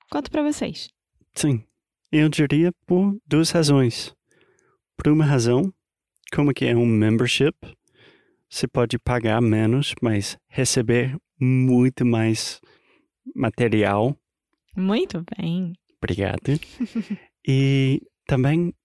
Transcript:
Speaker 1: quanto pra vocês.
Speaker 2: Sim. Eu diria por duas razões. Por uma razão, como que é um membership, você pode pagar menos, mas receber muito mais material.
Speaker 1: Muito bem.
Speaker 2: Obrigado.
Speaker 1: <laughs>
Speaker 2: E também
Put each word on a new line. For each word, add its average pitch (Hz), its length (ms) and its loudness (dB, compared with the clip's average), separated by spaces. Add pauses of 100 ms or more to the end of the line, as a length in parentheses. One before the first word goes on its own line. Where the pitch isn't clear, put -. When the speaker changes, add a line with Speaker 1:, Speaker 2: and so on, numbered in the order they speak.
(120)
Speaker 1:
quanto 285 180 -6
pra 302 140 -2
vocês. 233 460 -6 (440)
Speaker 2:
Sim. 127 300 -2 (480)
Eu 156 180 4
diria 151 420 0 (140)
por 196 400 0
duas 160 240 0
razões. 143 640 0 (800)
Por - 160 0
uma 156 140 4
razão, 135 480 2 (580)
como 143 220 0
que - 120 -4
é 120 100 2
um 120 100 2
membership, 113 680 2 (920)
você - 200 -6
pode 120 320 -2
pagar 113 420 0
menos, 113 600 2
mas 107 360 -2 (100)
receber 123 680 0 (220)
muito 127 640 2
mais 113 540 0 (720)
material. 107 840 0 (600)
Speaker 1:
Muito 190 460 -4 (140)
bem. 175 360 -6 (240)
Speaker 2:
Obrigado. 98 640 -4 (200)
Speaker 1:
<laughs> - 520 -8 (120)
Speaker 2:
E 135 560 2 (280)
também 147 440 0 (140)